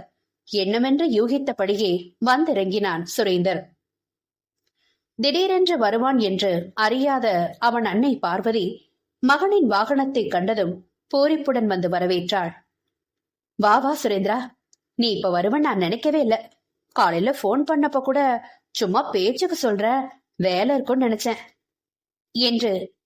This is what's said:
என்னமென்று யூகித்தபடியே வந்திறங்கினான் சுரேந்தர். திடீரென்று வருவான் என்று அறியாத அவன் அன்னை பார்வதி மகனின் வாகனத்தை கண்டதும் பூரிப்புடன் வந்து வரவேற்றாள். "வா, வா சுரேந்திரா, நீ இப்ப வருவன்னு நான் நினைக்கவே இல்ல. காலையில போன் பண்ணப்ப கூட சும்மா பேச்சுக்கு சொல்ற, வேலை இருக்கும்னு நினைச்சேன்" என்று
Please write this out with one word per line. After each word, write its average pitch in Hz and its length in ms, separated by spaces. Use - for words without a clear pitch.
என்னமென்று 240 600
யூகித்தபடியே 214 1080
வந்திறங்கினான் 202 880
சுரேந்தர். 185 460
திடீரென்று 349 640
வருவான் 233 400
என்று 185 560
அறியாத 220 840
அவன் 233 260
அன்னை 220 340
பார்வதி 196 720
மகனின் 302 520
வாகனத்தை 254 580
கண்டதும் 185 460
பூரிப்புடன் 277 600
வந்து 185 220
வரவேற்றாள். 180 640
"வா, 214 240
வா 277 240
சுரேந்திரா, 208 360
நீ 240 160
இப்ப 180 300
வருவன்னு 214 180
நான் 277 200
நினைக்கவே 233 420
இல்ல. 226 300
காலையில 196 480
போன் 240 240
பண்ணப்ப 285 360
கூட 269 480
சும்மா 233 400
பேச்சுக்கு 254 520
சொல்ற, 233 460
வேலை 185 400
இருக்கும்னு 262 340
நினைச்சேன்" 220 320
என்று 233 600